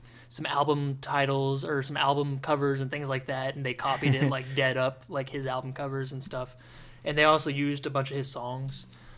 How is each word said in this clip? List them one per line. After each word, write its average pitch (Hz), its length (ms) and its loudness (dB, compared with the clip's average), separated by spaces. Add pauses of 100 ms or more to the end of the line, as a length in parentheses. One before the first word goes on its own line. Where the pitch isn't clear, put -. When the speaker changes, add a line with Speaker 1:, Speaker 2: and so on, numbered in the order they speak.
(280)
Speaker 1:
some - 180 -6
album 143 540 2
titles 139 640 2
or 147 180 0
some 143 140 -4
album 143 420 2
covers 139 420 2
and 131 100 -2
things 147 180 -4
like 131 180 -2
that. 135 300 -4
And 139 100 -4
they 127 80 -2
copied 135 400 2
it, 135 160 4
Speaker 2:
<laughs> - 0 -
Speaker 1:
like, 131 140 -2 (100)
dead 131 220 4
up, 131 320 0
like, 135 220 -4
his 139 160 -4
album 131 260 -4
covers 135 400 -6
and 131 100 -8
stuff. 127 340 -8 (480)
And 151 140 0
they 151 60 8
also 156 260 6
used 143 360 0
a 143 40 -4
bunch 135 200 0
of 139 60 -6
his 135 140 -2
songs. 131 560 -8 (320)